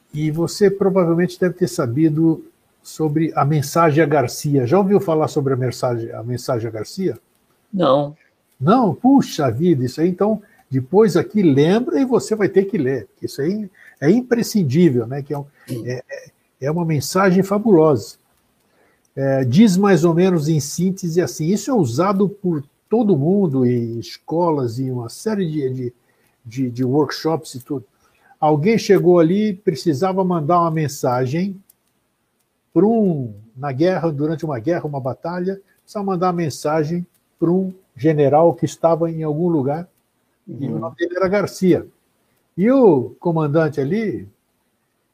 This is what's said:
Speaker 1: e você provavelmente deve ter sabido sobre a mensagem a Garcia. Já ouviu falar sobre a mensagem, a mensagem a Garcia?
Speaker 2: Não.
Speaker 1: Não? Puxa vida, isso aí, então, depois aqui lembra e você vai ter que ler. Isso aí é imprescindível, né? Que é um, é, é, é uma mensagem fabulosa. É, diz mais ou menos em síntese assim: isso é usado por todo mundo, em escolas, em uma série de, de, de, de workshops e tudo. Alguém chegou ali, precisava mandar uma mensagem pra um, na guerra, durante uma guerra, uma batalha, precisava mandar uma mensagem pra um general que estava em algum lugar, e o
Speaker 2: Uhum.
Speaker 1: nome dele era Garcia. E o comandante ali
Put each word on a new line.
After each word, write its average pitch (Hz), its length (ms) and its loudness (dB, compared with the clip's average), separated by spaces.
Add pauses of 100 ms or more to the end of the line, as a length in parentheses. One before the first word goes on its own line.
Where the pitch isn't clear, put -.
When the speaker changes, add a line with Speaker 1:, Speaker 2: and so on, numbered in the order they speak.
(140)
Speaker 1:
e 151 180 -2
você 170 380 2
provavelmente 180 720 0
deve 180 160 0
ter 180 120 0
sabido 156 760 0 (360)
sobre 156 540 -2
a 147 100 2
mensagem 156 580 2
a 147 40 2
Garcia. 139 600 0
Já 160 100 2
ouviu 196 220 4
falar 156 280 0
sobre 135 260 -2
a 127 40 -2
mensagem, 120 540 -4
a 113 120 -12
mensagem 120 440 -6
a 110 40 -10
Garcia? 110 460 -6 (540)
Speaker 2:
Não. 147 440 0 (440)
Speaker 1:
Não? 190 340 2
Puxa 240 580 2
vida, 143 340 2
isso 120 160 -6
aí, 175 80 2
então, 208 320 -2 (280)
depois 170 480 2
aqui 208 240 0
lembra 190 580 4
e 269 60 2
você 226 300 -2
vai 202 140 0
ter 196 160 2
que 196 120 -4
ler. 127 300 -4 (140)
Isso - 200 -8
aí 196 280 -4 (300)
é 139 100 2
imprescindível, 175 1000 2
né? 139 160 -8
Que 147 100 -8
é 143 60 -4
um, 139 60 -10 (400)
é, 127 240 -8
é, - 220 -16 (300)
é 139 100 -2
uma 170 140 -2
mensagem 180 560 2
fabulosa. 175 760 2 (960)
É, 135 300 0
diz 175 320 6
mais 196 260 4
ou 170 100 4
menos 170 360 2
em 160 100 2
síntese 180 640 -2
assim: 156 240 -4
isso 208 240 -2
é 269 40 -2
usado 190 540 0
por 165 360 -4 (260)
todo 214 280 2
mundo, 156 460 0
em 117 360 0
escolas, 143 800 -4
em 131 100 -4
uma 123 180 -8
série 202 420 -4
de, 147 200 -4
de, 127 240 -8 (500)
de, 123 280 -6
de 123 120 -4
workshops 147 720 -2
e 131 60 -14
tudo. 135 260 -10 (540)
Alguém 156 360 2
chegou 175 440 4
ali, 202 340 2
precisava 185 680 -2
mandar 175 380 0
uma 170 100 0
mensagem 151 920 -4 (1120)
pra 170 140 4
um, 165 480 0 (200)
na 139 160 -8
guerra, 165 400 0
durante 151 340 -4
uma 147 140 -4
guerra, 156 280 -4
uma 143 120 -8
batalha, 180 640 -6 (220)
precisava 202 240 -10
mandar 185 200 -2
uma 180 60 0
mensagem 165 720 -2 (340)
pra 170 120 2
um 185 200 -2 (240)
general 147 600 4
que 165 100 -4
estava 165 460 -2
em 160 100 -8
algum 156 260 -2
lugar, 156 400 -2 (600)
e 143 180 -10
o 151 80 -6
Speaker 2:
Uhum. 160 60 -6
Speaker 1:
nome - 160 -10
dele 175 220 -6
era 185 100 0
Garcia. 180 580 0 (720)
E 196 140 2
o 196 480 4
comandante 156 600 -2
ali 143 480 -4 (880)